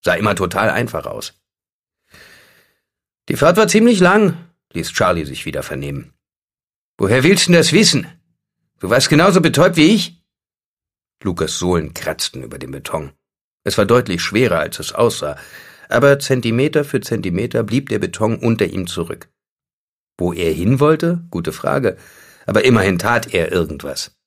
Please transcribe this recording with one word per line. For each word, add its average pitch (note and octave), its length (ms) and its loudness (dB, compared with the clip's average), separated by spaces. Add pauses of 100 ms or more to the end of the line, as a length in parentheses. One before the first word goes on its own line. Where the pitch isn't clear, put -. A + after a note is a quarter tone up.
Sah F2 100 2
immer G2+ 200 0
total F#2+ 360 0
einfach A2+ 360 -4
aus. - 280 -12 (1900)
„Die D#3+ 80 -2
Fahrt E3 200 4
war G#3+ 120 4
ziemlich A3 320 4
lang“, F#3 360 4 (360)
ließ - 200 -8
Charlie F2+ 320 0
sich C#2 200 -12
wieder C#2+ 180 -8
vernehmen. C#2 520 -10 (840)
„Woher A#2 240 2
willst F3 240 4
denn F3 80 4
das E3 180 4
wissen? D#3 360 2 (720)
Du F#2 100 -4
warst B2 180 2
genauso F3 320 4
betäubt E3 360 2
wie D#3+ 180 6
ich?“ - 260 -4 (1000)
Lukas F2 360 -4
Sohlen F2 360 -2
kratzten - 480 -8
über B1+ 160 -14
dem C2 140 -12
Beton. C#2 400 -10 (500)
Es - 160 -4
war G#2+ 60 4
deutlich A2 360 0
schwerer, G2+ 380 0
als D#2 220 -6
es D#2 120 -12
aussah, F2+ 440 -2 (520)
aber C#3 300 4
Zentimeter C3+ 680 0
für C3+ 160 -4
Zentimeter G#2+ 640 -4
blieb B2 280 -4
der G#2+ 100 -2
Beton G#2+ 380 -2
unter A2 280 0
ihm F2+ 220 -6
zurück. E2 400 -10 (880)
Wo F2 140 -2
er E2 200 -2
hin G2 280 0
wollte? E3 500 0
Gute E2+ 220 -6
Frage. C3 440 -2 (500)
Aber G#2 180 0
immerhin G2+ 340 4
tat A#2 340 -2
er E2+ 200 -2
irgendwas. D2+ 640 -6 (100)